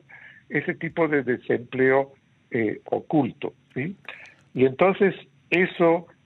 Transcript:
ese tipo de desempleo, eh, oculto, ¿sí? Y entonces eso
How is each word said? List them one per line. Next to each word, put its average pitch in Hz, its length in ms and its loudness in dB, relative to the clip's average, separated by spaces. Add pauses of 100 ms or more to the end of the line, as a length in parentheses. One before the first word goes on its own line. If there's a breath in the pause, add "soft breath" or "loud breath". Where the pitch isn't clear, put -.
(500 loud breath)
ese 156 240 -4
tipo 160 340 -4
de 147 160 0
desempleo, 127 880 0 (360)
eh, 113 360 -2
oculto, 110 680 -2 (200)
¿sí? 156 220 -6 (580 loud breath)
Y 127 120 2
entonces 185 480 2 (360)
eso 170 580 0 (180)